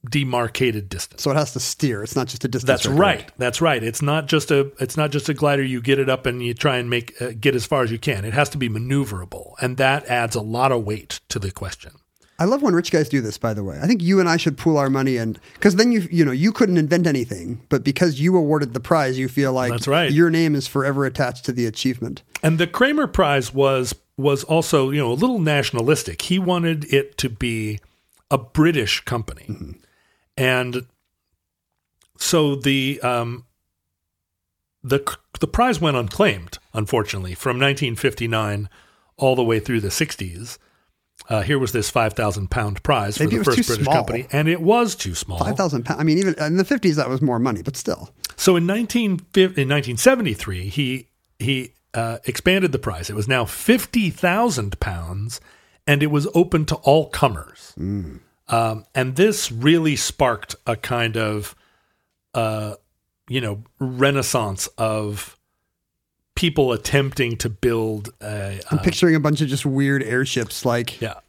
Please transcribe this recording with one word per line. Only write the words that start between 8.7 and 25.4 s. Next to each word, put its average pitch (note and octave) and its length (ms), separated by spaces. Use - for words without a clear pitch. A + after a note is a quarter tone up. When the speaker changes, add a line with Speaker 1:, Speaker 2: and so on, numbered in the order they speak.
Speaker 1:
and B2+ 160
that C3+ 260
adds A#2+ 320
a G#2+ 60
lot A#2+ 300
of A#2 120
weight - 360
to - 80
the F#2+ 120
question. - 420
Speaker 2:
I D#3+ 60
love B3+ 160
when A#3 140
rich E3+ 160
guys D#3 180
do C3+ 140
this, G#2+ 160
by A2+ 160
the G#2 100
way. D2+ 160
I D3 60
think G3+ 160
you F#3+ 180
and F3 80
I E3+ 80
should D#3+ 220
pool D#3+ 180
our C#3 140
money C3+ 260
and, A2+ 240
'cause G3 160
then A#3 140
you, G#3 200
you E3+ 120
know, C#3 100
you E3+ 200
couldn't G3 240
invent E3 300
anything, A#2 640
but C#3 120
because C#3 380
you F3+ 160
awarded D3 380
the B2+ 60
prize, C3 380
you C3 100
feel C3 260
like B2+ 160
Speaker 1:
That's A#2 180
right. C#3+ 240
Speaker 2:
your E3 160
name D#3+ 260
is C3+ 120
forever C#3 400
attached B2 400
to C3 60
the A#2+ 120
achievement. B2 580
Speaker 1:
And D#3+ 160
the E3+ 80
Kramer C#4 400
Prize C#3+ 480
was, C3+ 400
was C#3 260
also, D#3 460
you D3 100
know, A#2+ 120
a - 20
little A#3 240
nationalistic. C#3+ 840